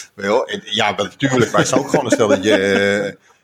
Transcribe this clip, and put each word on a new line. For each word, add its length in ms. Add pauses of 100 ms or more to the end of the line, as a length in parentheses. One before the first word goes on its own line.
(140)
Wel, 320
en, 180
ja, 280
maar 120
natuurlijk, 460
wij 140
zijn 160
ook 100
gewoon 140
een 60
stelletje, 460
eh, 560 (320)